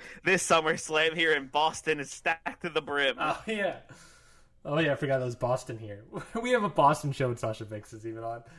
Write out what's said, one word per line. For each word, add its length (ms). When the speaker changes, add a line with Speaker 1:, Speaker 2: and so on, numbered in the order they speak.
Speaker 1:
<laughs> 240
Speaker 2:
This 240
SummerSlam 680
here 200
in 140
Boston 520
is 100
stacked 520
to 80
the 100
brim. 400
Speaker 1:
Oh, 260
yeah. 300
Oh, 140
yeah, 140
I 40
forgot 220
that 80
was 100
Boston 420
here. 240
<laughs> 220
We 100
have 120
a 60
Boston 420
show 160
and 100
Sasha 280
Banks 260
is 140
even 180
on. 180